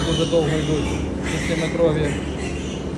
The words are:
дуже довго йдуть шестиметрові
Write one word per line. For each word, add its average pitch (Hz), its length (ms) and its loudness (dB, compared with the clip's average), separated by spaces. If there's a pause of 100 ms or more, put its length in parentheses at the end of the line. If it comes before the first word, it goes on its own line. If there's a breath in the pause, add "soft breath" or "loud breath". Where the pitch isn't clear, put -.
дуже 160 240 2
довго 156 320 4
йдуть 147 260 0 (420)
шестиметрові 160 760 2 (920)